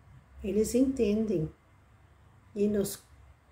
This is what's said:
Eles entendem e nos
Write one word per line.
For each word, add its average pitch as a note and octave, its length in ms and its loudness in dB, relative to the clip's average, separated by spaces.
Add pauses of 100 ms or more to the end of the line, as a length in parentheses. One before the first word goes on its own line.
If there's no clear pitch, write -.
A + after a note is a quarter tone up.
(440)
Eles G#3 320 0
entendem G#3+ 760 2 (1040)
e G#3 140 0
nos G#3 340 -2 (500)